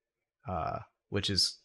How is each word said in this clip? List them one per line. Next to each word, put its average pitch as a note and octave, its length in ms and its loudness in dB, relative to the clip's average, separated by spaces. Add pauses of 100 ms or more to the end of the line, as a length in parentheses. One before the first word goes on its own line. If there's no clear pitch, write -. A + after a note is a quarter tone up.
(480)
uh, E2+ 320 -2 (300)
which G2+ 200 0
is - 340 2